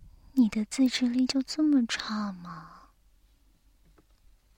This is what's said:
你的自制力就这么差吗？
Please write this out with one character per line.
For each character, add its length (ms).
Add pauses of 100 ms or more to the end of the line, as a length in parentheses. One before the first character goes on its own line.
(340)
你 160
的 160
自 240
制 180
力 180
就 180
这 200
么 240
差 440
吗？ 400 (1900)